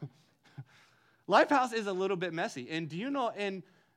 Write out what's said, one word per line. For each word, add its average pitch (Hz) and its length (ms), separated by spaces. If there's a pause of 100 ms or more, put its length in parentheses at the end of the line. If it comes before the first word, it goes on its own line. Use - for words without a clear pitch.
<laughs> 139 60 (1200)
Lifehouse 254 440
is 220 140
a 196 60
little 190 240
bit 170 160
messy. 165 360
And 160 200
do 156 80
you 240 120
know, 269 200
and 190 340 (340)